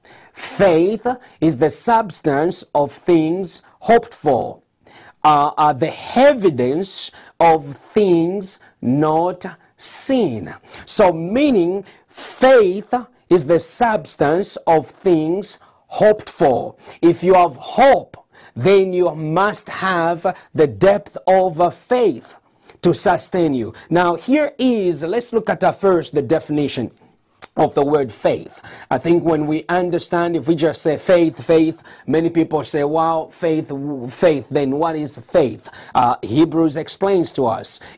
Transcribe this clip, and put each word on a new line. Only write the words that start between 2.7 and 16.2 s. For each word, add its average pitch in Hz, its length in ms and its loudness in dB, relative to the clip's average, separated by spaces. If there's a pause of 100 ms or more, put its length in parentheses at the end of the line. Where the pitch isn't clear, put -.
of 143 160 0
things 170 720 -2 (200)
hoped 233 340 2
for, - 480 -2 (600)
uh, 151 360 4
uh, 151 160 2
the 139 180 -4 (240)
evidence 185 920 2 (280)
of 160 380 2
things 190 840 0 (220)
not 156 640 0 (320)
seen. 156 760 -4 (320)
So 185 260 2
meaning 190 720 0 (240)
faith 220 880 2 (340)
is 170 160 2
the 160 160 2
substance 196 960 -2 (100)
of 156 200 2
things 175 720 -2 (300)
hoped 214 420 2